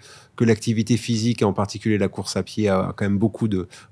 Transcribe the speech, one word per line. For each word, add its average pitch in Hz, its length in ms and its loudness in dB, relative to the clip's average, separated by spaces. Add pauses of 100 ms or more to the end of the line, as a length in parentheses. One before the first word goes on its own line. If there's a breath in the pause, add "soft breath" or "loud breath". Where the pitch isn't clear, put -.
(360 soft breath)
que - 80 2
l'activité 113 520 2
physique 113 460 0
et - 20 2
en 101 80 4
particulier 104 460 -2
la 98 100 2
course - 280 -6
à 95 60 -2
pied 104 260 -2
a 92 280 0
quand - 80 -4
même 101 140 2
beaucoup 110 280 0
de, 95 220 -2 (240 loud breath)